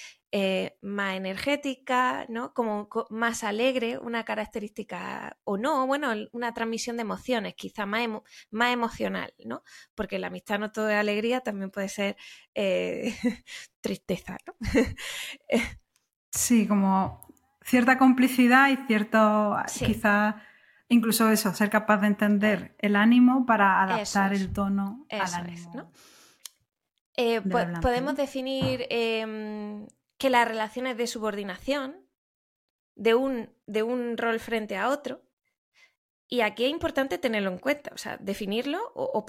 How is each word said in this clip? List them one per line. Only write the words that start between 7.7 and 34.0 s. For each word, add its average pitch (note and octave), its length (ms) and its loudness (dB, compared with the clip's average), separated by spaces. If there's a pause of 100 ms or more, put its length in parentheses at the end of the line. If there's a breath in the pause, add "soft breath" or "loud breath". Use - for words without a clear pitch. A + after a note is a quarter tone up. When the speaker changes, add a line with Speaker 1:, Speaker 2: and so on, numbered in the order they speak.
Speaker 1:
más G#3+ 160 -2
emo-, A3 220 -4 (260 soft breath)
más A#3+ 240 0
emocional, A3+ 600 -4 (120)
¿no? B3 180 -10 (320 soft breath)
Porque G3 240 -6
la F#3 80 -6
amistad F#3 320 -6
no G#3+ 140 -6
todo G#3+ 160 -2
es G#3 80 2
alegría, G#3 420 0
también G3 320 -6
puede G3 160 -6
ser, G3+ 300 -4 (360 loud breath)
eh, F#3 680 -2
<laughs> - 240 -2 (340 loud breath)
tristeza, - 640 -6
¿no? F4+ 140 -18
<laughs> - 1200 -2 (540)
Speaker 2:
Sí, A3 340 2
como F#3+ 540 2 (420)
cierta B3+ 340 4
complicidad B3+ 720 6
y C4 80 2 (100)
cierto, G#3+ 680 4 (120)
Speaker 1:
Sí. - 180 -6
Speaker 2:
quizá G#3+ 560 2 (460 soft breath)
incluso A3+ 420 6
eso, G#3 240 4
ser G#3 160 2
capaz G#3+ 300 2
de G#3 80 4
entender G#3 560 2 (160)
Speaker 1:
Eh, G#3 80 0
Speaker 2:
el G3+ 80 4
ánimo B3 500 8
para G3 380 4 (180)
Speaker 1:
eso G#3 180 -2
Speaker 2:
adaptar G3 140 2
Speaker 1:
es. G3 80 0
Speaker 2:
el F#3 120 -4
tono G3 560 -2
al - 120 -6
Speaker 1:
Eso F#3 60 -2
es, F3 60 -6
Speaker 2:
ánimo E3+ 420 -10
Speaker 1:
¿no? - 160 -14 (1300 soft breath)
Eh, A#3 240 0
Speaker 2:
del G3 100 -4
Speaker 1:
po-, A#3+ 60 2
Speaker 2:
hablante, F3 280 0
Speaker 1:
podemos B3+ 280 0
Speaker 2:
¿no? C4+ 40 -4
Speaker 1:
definir, C4 720 -2
em, G#3+ 1000 -4 (300)
que C4+ 120 0
las A#3+ 180 4
relaciones A3+ 500 -6
de A#3 100 -2
subordinación A3 880 -6 (1000)
de A3 200 2
un, B3+ 340 0 (180)
de G#3+ 160 -2
un A#3+ 340 -4